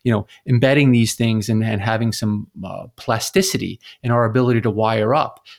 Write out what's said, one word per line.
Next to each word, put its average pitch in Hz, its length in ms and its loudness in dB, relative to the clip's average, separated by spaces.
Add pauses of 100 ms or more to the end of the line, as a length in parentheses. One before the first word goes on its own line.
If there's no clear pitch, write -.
you 123 80 2
know, 104 140 0 (220)
embedding 135 440 4
these 117 220 4
things 113 360 -2
and, 110 140 0
and 110 180 -4
having 113 300 -2
some, 104 360 -4 (160)
uh, 92 320 -12
plasticity 113 840 -4 (220)
in 120 80 -4
our 120 160 2
ability 120 360 2
to 113 100 0
wire 110 420 0
up. 117 320 -4 (140)